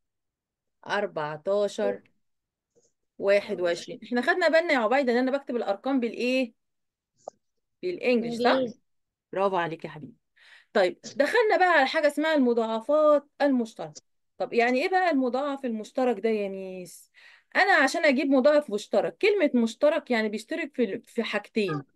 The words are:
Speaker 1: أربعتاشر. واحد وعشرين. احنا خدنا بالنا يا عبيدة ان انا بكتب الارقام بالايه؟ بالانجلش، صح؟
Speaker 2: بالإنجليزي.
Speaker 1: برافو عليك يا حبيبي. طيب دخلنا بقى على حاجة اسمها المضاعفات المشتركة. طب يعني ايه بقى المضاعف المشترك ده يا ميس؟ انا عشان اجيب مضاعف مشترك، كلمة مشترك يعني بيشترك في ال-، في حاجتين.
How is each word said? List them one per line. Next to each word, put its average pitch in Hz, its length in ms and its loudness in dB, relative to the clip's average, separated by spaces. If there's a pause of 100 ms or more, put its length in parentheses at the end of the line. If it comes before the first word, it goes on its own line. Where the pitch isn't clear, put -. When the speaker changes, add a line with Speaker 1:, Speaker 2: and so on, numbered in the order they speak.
(880)
Speaker 1:
أربعتاشر. 196 1120 -4 (1160)
واحد 202 440 0
وعشرين. 170 420 -4
احنا 240 180 -2
خدنا 339 260 2
بالنا 320 260 2
يا 269 60 2
عبيدة 240 320 0
ان 233 60 2
انا 262 200 0
بكتب 277 180 -8
الارقام 240 440 -2
بالايه؟ 240 540 -2 (1300)
بالانجلش، 233 540 -2
صح؟ 226 80 -6
Speaker 2:
بالإنجليزي. 262 360 0 (540)
Speaker 1:
برافو 190 220 0
عليك 165 300 -4
يا 160 40 -10
حبيبي. 151 240 -18 (600)
طيب 185 260 2 (160)
دخلنا 392 420 2
بقى 359 120 4
على 294 180 4
حاجة 302 200 0
اسمها 302 280 0
المضاعفات 262 920 2 (140)
المشتركة. 226 600 -2 (360)
طب - 160 -8
يعني 247 300 2
ايه 370 60 -2
بقى 370 220 2
المضاعف 262 540 -2
المشترك 233 540 -4
ده 220 100 -2
يا 208 200 -2
ميس؟ 185 600 -14 (440)
انا 370 180 4
عشان 311 320 2
اجيب 285 220 2
مضاعف 285 420 4
مشترك، 196 480 -2
كلمة 381 360 2
مشترك 269 580 0
يعني 220 180 0
بيشترك 226 460 -8
في 254 80 0
ال-، 190 220 -6
في - 180 -6
حاجتين. 202 600 -4 (120)